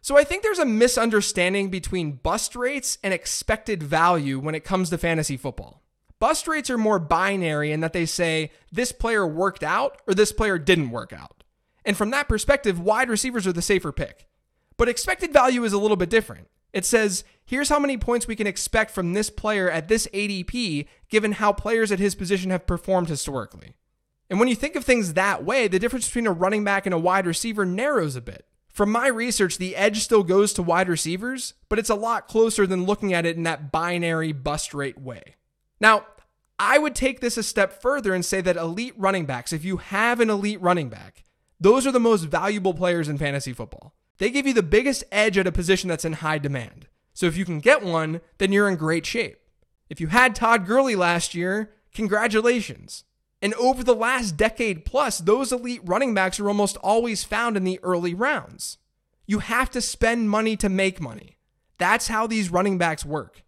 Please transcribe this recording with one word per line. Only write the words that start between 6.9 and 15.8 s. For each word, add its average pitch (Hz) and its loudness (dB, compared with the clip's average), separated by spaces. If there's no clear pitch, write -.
binary 165 0
in 156 -2
that 165 -4
they 170 -2
say, 160 -2
"This 240 -2
player 220 0
worked 175 -2
out," 196 -2
or, 190 4
"This 208 4
player 202 0
didn't 156 2
work 113 -10
out." - -20
And 202 0
from 208 0
that 285 -2
perspective, 226 2
wide 214 2
receivers 233 -2
are 185 0
the 170 -4
safer 180 0
pick. - -10
But 240 4
expected 330 -4
value 247 6
is 208 0
a 202 2
little 208 2